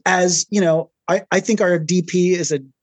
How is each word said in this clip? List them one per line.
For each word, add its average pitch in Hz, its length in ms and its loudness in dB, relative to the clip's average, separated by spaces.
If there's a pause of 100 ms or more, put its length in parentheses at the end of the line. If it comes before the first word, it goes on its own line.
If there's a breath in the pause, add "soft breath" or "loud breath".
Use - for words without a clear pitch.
as, 180 420 0
you 208 140 0
know, 165 280 0 (160)
I, 190 240 -2
I 185 100 2
think 214 200 0
our 180 180 2
D 170 220 -2
P 180 320 0
is 175 180 -2
a 143 100 -2 (220)